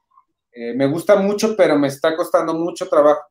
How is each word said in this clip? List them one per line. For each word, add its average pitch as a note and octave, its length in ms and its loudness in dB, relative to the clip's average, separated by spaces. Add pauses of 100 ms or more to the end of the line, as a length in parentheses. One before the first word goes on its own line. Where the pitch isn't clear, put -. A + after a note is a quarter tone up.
(520)
eh, A#2 220 -10
me C3+ 120 0
gusta E3 300 2
mucho, G#3 400 0
pero D#3 220 4
me C#3+ 100 0
está D#3+ 260 -2
costando E3 400 -6
mucho E3+ 340 -6
trabajo D3 420 2